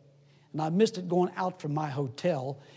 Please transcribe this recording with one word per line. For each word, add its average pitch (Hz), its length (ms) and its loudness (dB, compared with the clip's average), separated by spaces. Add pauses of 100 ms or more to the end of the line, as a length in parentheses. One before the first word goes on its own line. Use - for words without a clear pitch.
(520)
and 151 80 -4
I 156 80 0
missed 202 300 4
it 180 100 -6
going 180 260 2
out 185 280 -4
from 147 100 -4
my 151 160 -2
hotel. 139 720 -2 (160)